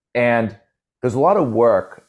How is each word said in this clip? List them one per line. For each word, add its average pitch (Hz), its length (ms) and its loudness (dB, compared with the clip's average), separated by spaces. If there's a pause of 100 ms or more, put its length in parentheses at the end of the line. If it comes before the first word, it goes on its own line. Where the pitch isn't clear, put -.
(140)
And 117 420 -2 (460)
there's 123 120 -4
a 131 60 -2
lot 180 160 2
of 151 160 -2
work 110 560 0